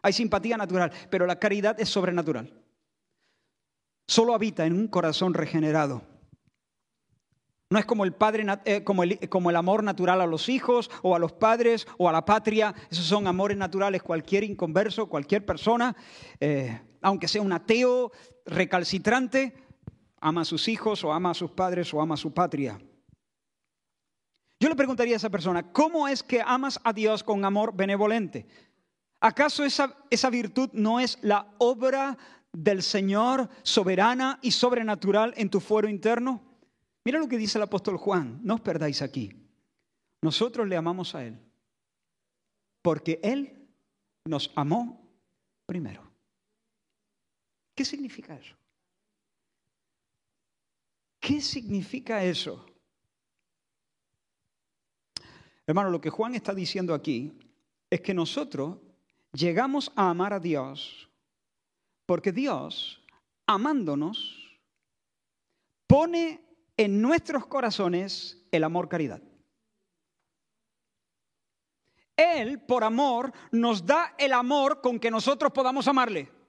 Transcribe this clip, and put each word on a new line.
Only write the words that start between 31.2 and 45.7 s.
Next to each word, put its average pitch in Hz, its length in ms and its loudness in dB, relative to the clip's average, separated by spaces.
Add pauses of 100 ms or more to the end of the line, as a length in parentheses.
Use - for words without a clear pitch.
la 208 240 2 (100)
obra 262 640 0 (340)
del 190 300 0
Señor 220 640 0 (140)
soberana 233 800 2
y 254 80 2
sobrenatural 220 880 2
en 214 100 0
tu 202 100 2
fuero 214 300 2
interno?" 226 640 -2 (520)
Mira 262 140 0
lo 311 100 -2
que 240 80 -2
dice 220 220 -2
el 208 40 2
apóstol 202 340 -2
Juan, 156 460 -2
no 220 120 -2
os 226 60 -4
perdáis 156 420 -2
aquí. 127 300 -8 (880)
Nosotros 226 460 0
le 185 80 -2
amamos 170 380 -4
a 143 100 -10
Él, 110 120 -14 (1400)
porque 160 420 -2
Él 269 460 -6 (560)
nos 147 300 -6
amó 180 560 -4 (560)
primero. 160 420 -10 (1700)